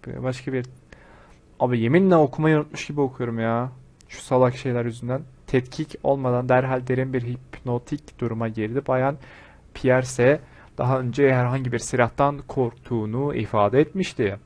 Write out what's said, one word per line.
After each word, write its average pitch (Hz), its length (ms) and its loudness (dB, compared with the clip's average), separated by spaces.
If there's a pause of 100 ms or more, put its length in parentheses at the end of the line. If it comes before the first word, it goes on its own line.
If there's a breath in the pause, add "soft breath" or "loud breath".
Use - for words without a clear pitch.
başka 127 460 -6
bir... 127 120 -4 (920 loud breath)
Abi 123 200 2
yeminle 170 360 4
okumayı 156 420 4
unutmuş - 300 -6
gibi 147 140 -4
okuyorum 123 380 -2
ya. 117 320 -2 (380)
Şu - 120 -18
salak 127 360 4
şeyler 120 280 -4
yüzünden. 120 360 -6 (260)
"Tetkik 131 560 -2
olmadan 127 460 0
derhal 127 380 2
derin 131 260 -2
bir 127 80 -2
hipnotik - 960 -8
duruma 117 280 -4
girdi. 110 400 -4
Bayan 131 300 0 (560 loud breath)
Pierce 127 680 2 (380 loud breath)
daha 131 220 0
önce 131 340 2
herhangi 127 380 0
bir 120 80 -2
silahtan 139 580 0 (100)
korktuğunu 120 880 -4
ifade 107 460 2
etmişti." 135 640 -2